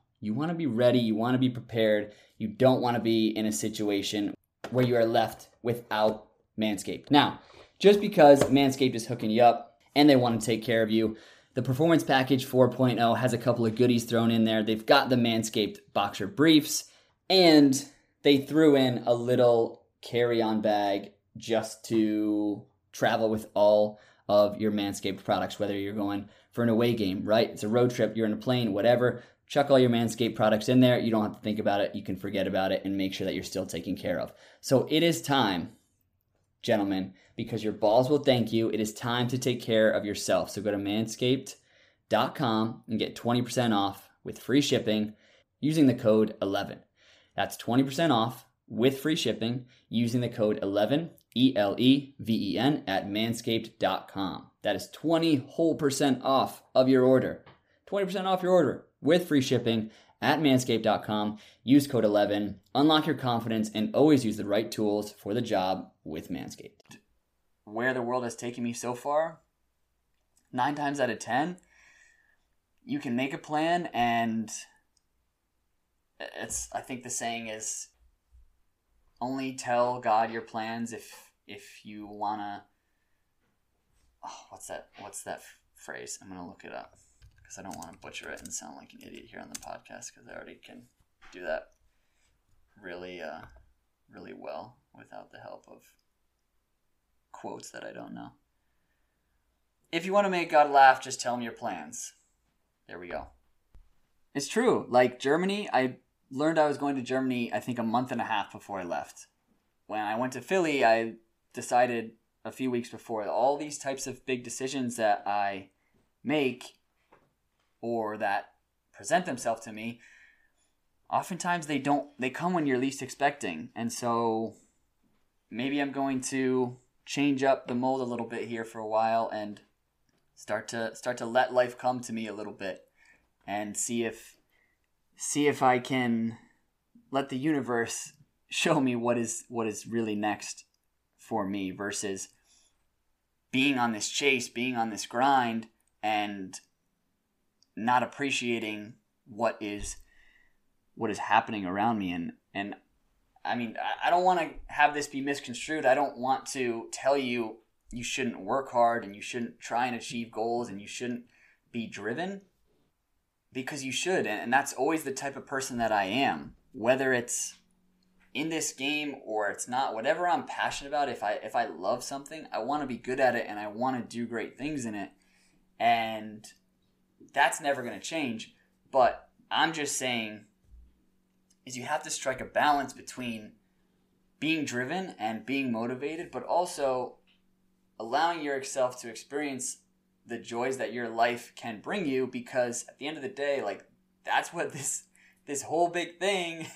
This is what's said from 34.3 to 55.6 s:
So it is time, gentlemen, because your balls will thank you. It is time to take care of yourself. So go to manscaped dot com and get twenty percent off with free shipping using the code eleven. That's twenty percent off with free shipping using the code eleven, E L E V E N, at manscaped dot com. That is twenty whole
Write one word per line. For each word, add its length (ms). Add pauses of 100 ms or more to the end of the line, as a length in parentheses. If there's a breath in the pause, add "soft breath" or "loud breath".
So 300
it 120
is 200
time, 480 (920)
gentlemen, 520 (220 soft breath)
because 260
your 120
balls 340
will 160
thank 260
you. 200
It 100
is 140
time 340
to 80
take 240
care 300
of 160
yourself. 440
So 120
go 80
to 80
manscaped 800 (520 soft breath)
dot 260
com 540
and 100
get 160
twenty 280
percent 320
off 340 (160)
with 140
free 240
shipping 500 (480 soft breath)
using 260
the 60
code 480
eleven. 380 (580 soft breath)
That's 220
twenty 240
percent 280
off 360 (200)
with 320
free 180
shipping 500 (240 soft breath)
using 320
the 80
code 320
eleven, 480 (260)
E 180
L 240
E 400
V 360
E 40
N, 280
at 200
manscaped 720
dot 320
com. 360 (160)
That 120
is 160
twenty 460
whole 380